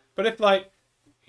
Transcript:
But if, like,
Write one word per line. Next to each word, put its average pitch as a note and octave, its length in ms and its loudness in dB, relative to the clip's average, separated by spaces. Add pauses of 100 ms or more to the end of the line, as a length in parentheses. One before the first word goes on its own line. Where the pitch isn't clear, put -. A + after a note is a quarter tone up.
(160)
But G3 100 -4
if, A3+ 140 -4
like, G3 320 0 (580)